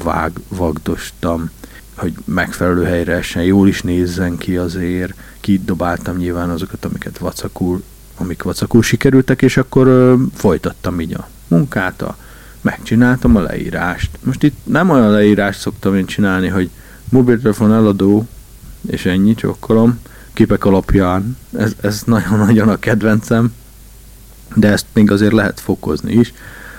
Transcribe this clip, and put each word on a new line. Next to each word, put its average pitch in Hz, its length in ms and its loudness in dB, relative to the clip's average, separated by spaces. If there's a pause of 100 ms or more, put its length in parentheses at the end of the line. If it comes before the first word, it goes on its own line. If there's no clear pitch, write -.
vág-, 82 440 -4
vagdostam, 82 1000 -6 (440)
hogy 85 200 -6 (100)
megfelelő 87 600 -2
helyre 85 280 -2
essen, 87 300 -4
jól 98 260 4
is - 140 -2
nézzen 90 540 -2
ki 90 200 -4
azért. 90 580 -4 (260)
Kidobáltam 90 760 -2
nyilván 87 340 -4
azokat, 87 340 -8
amiket - 340 -10
vacakul, 90 640 -6 (340)
amik 90 260 -8
vacakul 104 400 0
sikerültek, 131 600 2
és 131 140 2
akkor, 131 300 2
ö, 127 280 6 (200)
folytattam - 680 -2
így 85 140 -6
a - 140 -12 (200)
munkát, 104 540 -2
a, - 140 -8 (440)
megcsináltam 123 760 2
a 98 40 4
leírást. 85 720 -6 (120)
Most 131 200 -4
itt 147 220 2
nem 170 260 2
olyan 120 200 4
leírást 104 500 2
szoktam 101 340 -4
én 92 120 0
csinálni, 92 420 -2
hogy 92 220 -2 (380)
mobiltelefon 117 640 2
eladó, 104 560 2 (580)
és - 200 -6
ennyi, 98 280 2
csokkolom, 113 640 0 (340)
képek 104 320 2
alapján. 95 720 2 (200)
Ez, 110 240 -2
ez 101 260 -4
nagyon-nagyon 107 640 2
a 95 100 0
kedvencem, 113 760 0 (1000)
de 104 140 4
ezt 101 240 0
még 104 180 4
azért 104 220 2
lehet 104 280 0
fokozni 87 520 -4
is, 120 200 4 (460)